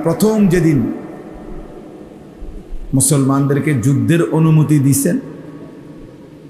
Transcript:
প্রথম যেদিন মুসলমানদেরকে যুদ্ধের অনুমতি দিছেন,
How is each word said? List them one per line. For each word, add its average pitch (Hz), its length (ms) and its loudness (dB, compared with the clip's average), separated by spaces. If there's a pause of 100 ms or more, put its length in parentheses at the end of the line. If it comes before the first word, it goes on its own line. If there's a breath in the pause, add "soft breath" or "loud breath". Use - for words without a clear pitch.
প্রথম 208 440 2
যেদিন 160 460 2 (2000)
মুসলমানদেরকে 139 800 2
যুদ্ধের 135 580 2
অনুমতি 156 480 4
দিছেন, 135 400 2 (1300)